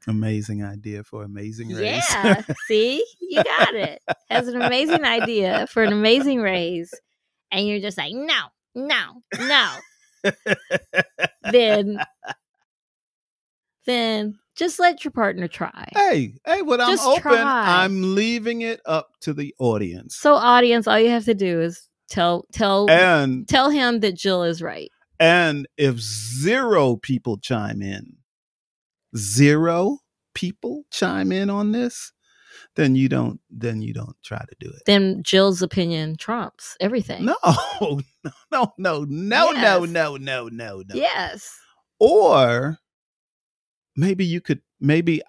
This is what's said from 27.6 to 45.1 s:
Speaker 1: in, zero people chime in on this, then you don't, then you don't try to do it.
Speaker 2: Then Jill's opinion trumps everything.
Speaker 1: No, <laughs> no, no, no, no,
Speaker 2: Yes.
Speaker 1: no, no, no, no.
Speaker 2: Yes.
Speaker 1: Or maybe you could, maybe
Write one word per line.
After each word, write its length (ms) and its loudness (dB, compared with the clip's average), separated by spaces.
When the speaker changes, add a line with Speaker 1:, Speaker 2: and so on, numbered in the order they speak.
Speaker 1:
in, 340 -10
zero 800 2
people 560 -8
chime 420 -2
in 180 -2
on 220 -2
this, 400 -6
then 180 4
you 140 2
don't, 320 -2
then 320 -8
you 100 -8
don't 300 -12
try 160 -12
to 220 -16
do 80 -14
it. 180 -20
Speaker 2:
Then 380 2
Jill's 380 2
opinion 540 -4
trumps 640 -10
everything. 440 -4
Speaker 1:
No, 120 0
<laughs> 0 -
no, 200 -4
no, 260 -2
no, 300 -2
no, 440 0
Speaker 2:
Yes. 380 2
Speaker 1:
no, 260 -2
no, 320 -8
no, 380 -14
no. 80 -16
Speaker 2:
Yes. 560 -6
Speaker 1:
Or 800 6
maybe 260 0
you 160 -4
could, 200 -4
maybe 480 2